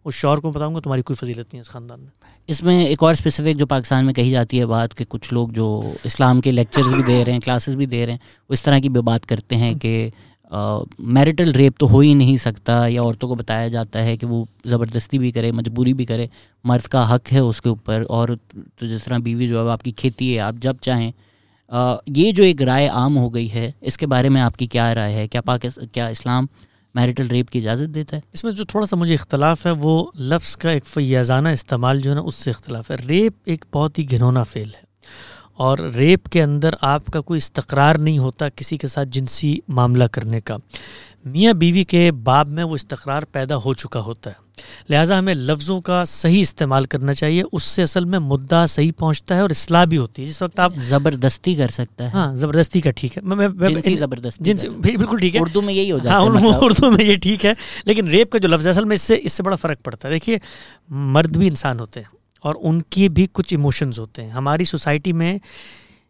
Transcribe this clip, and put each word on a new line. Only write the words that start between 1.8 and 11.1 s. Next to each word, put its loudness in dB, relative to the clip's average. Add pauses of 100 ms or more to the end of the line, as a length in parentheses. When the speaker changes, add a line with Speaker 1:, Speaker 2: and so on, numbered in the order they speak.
Speaker 1:
میں۔ -20 (380)
Speaker 2:
اس -4
میں 4
ایک 2
اور 6
specific 0
جو 2
پاکستان 0
میں 2
کہی 2
جاتی 0
ہے 2
بات، -2
کہ -8
کچھ -10
لوگ -2
جو -4 (100)
اسلام 4
کے 2
lectures 2
بھی 2
دے 2
رہے 0
ہیں، -2
classes -2
بھی -2
دے -4
رہے -6
ہیں، -10 (300)
وہ -2
اس -2
طرح 4
کی 0
بھی 2
بات 0
کرتے -4
ہیں 0
کہ، -2 (420)
آ، -4 (220)
میرٹل 2